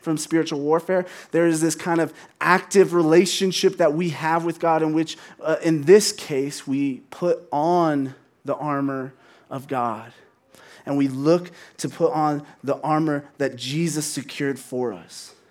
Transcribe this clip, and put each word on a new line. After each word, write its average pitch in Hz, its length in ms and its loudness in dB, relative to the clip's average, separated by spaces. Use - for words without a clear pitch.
from 160 180 -2
spiritual 160 420 -2
warfare, 170 460 0
there 170 160 2
is 165 140 2
this 160 140 0
kind 170 260 -2
of 160 120 -2
active 175 520 4
relationship 175 840 2
that 156 160 4
we 170 160 -2
have 160 340 -2
with 165 160 -4
God 160 220 2
in 156 100 0
which, 160 240 -2
uh, 156 220 -2
in 160 220 0
this 202 280 8
case, 139 540 -6
we 139 340 -2
put 170 400 -2
on 151 640 2
the 139 120 -4
armor 139 580 -4
of 131 160 -12
God. 117 460 -4
And 143 120 -2
we 139 120 2
look 160 420 0
to - 100 -6
put 165 240 0
on 151 320 -2
the 135 180 -4
armor 151 440 -2
that 135 180 -2
Jesus 147 500 -4
secured 139 520 -6
for 123 340 -6
us. - 420 -18